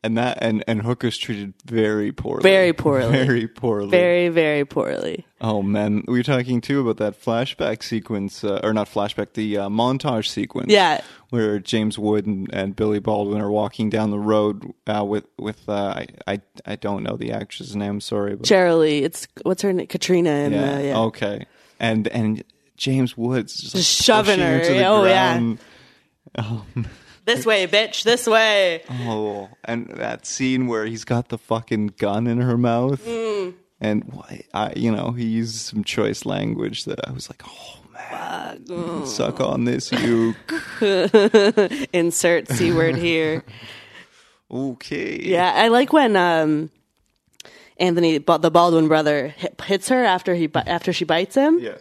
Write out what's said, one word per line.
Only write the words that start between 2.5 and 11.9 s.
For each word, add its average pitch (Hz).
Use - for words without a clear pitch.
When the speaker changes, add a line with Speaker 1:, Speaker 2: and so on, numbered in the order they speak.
Speaker 2:
poorly. 135
Speaker 1:
<laughs> 131
Very 117
poorly. 104
Speaker 2:
Very, 175
very 151
poorly. -
Speaker 1:
Oh, 107
man. 104
We 123
were 117
talking, 123
too, 139
about 110
that 107
flashback 117
sequence, 101
uh, 101
or 110
not 104
flashback, 104
the, 107
uh, 98
montage 120
sequence. -
Speaker 2:
Yeah. 180
Speaker 1:
Where 107
James 107